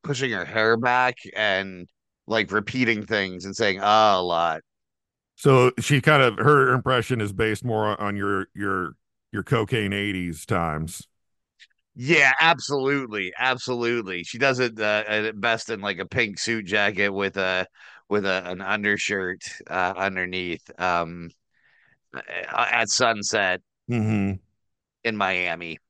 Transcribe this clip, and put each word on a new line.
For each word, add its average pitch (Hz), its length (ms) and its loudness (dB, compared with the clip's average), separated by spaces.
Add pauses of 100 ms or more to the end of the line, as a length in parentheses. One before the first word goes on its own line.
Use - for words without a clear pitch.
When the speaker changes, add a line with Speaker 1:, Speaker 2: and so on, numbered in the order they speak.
Speaker 1:
pushing 131 280 -4
her 90 140 -4
hair 113 320 2
back 127 380 2 (200)
and, 95 520 -2 (400)
like, 110 240 0
repeating 107 540 0
things 95 400 -2
and 98 100 -10
saying, 101 260 0
"Ah," 104 380 6
a - 20 0
lot. 85 400 0 (720)
Speaker 2:
So 127 440 6
she 135 220 2
kind 151 220 6
of, 113 140 2
her 135 360 4
impression 127 480 0
is 101 120 -4
based 110 300 -2
more 110 380 0
on 101 140 -2
your, 101 400 -2
your, 95 400 -4 (360)
your 98 120 -4
cocaine 110 500 0
eighties 92 520 -4
times. 80 600 -2 (880)
Speaker 1:
Yeah, 135 440 6
absolutely. 135 960 0
Absolutely. 120 840 -2
She - 140 -12
does 131 220 2
it, 117 200 -2
uh, 107 280 2
at 107 320 -2
best 113 300 -2
in, 107 120 -6
like, 98 180 -4
a 95 60 -6
pink 107 340 -2
suit 113 260 -2
jacket 101 440 2
with 98 280 -2
a, 92 300 0 (420)
with 101 160 0
a, 95 240 0
an 92 120 -8
undershirt, 101 800 -2 (260)
uh, 92 280 0
underneath, 90 720 -4 (100)
um, 87 500 -2 (840)
a-, - 640 -4
at 113 140 -2
sunset 104 720 0 (280)
Speaker 2:
Mm-hmm. 107 500 0 (640)
Speaker 1:
in 113 120 -2
Miami. 87 640 -2 (120)